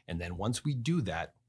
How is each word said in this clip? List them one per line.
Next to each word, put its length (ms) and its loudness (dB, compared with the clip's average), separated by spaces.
And 120 -2
then 160 -4
once 260 0
we 100 2
do 280 2
that, 320 -2